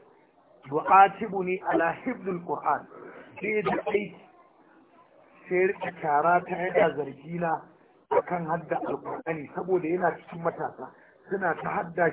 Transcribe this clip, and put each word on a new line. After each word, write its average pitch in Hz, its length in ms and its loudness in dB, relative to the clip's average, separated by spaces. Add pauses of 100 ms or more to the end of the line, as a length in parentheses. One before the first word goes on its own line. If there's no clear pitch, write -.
(640)
yu'atibuni 190 960 4 (100)
ala 165 220 4
hifdhil 190 520 -6
Qur'an." 143 400 -2 (540)
Sai 214 220 0
da 190 100 0 (160)
aiki, 208 280 -2 (1300)
sai 185 200 2
rika 180 240 -4 (100)
tara 165 420 4
ta 180 120 -6
yana 175 400 2
zargi 147 440 -8
na 165 220 -2 (500)
akan 175 340 0
hadda 160 420 -2
Al-Qur'ani, 156 680 -6
saboda 175 320 0
yana 175 300 2
cikin 165 260 -14
matasa, 151 480 -6 (380)
suna 185 260 0
ta 160 140 -6
hadda 170 440 0